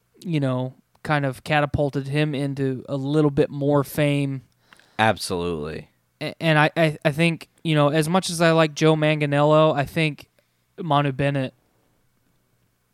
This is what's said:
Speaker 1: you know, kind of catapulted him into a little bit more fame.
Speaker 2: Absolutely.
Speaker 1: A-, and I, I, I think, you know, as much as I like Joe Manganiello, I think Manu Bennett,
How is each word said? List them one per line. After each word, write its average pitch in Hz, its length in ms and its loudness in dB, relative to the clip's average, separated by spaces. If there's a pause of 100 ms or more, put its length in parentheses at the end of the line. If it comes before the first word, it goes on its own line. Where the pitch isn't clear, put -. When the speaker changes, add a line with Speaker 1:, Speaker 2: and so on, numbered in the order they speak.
(260)
Speaker 1:
you 160 140 -2
know, 131 340 -2 (300)
kind 147 240 -2
of 127 160 -8
catapulted 147 640 -2
him 151 260 -2
into 135 560 -4
a 143 60 -6
little 147 340 2
bit 139 220 0
more 143 320 2
fame. 143 580 -2 (560)
Speaker 2:
Absolutely. 87 920 -2 (300)
Speaker 1:
A-, 151 220 -8
and 160 160 2
I, 151 180 4
I, 156 300 0
I 156 60 2
think, 165 360 -2 (160)
you 160 120 0
know, 147 140 4
as 156 200 0
much 180 220 0
as 165 100 -2
I 165 120 4
like 160 200 2
Joe 156 220 4
Manganiello, 151 800 2
I 139 100 -2
think 156 420 -4 (540)
Manu 143 300 0
Bennett, 139 420 -2 (1400)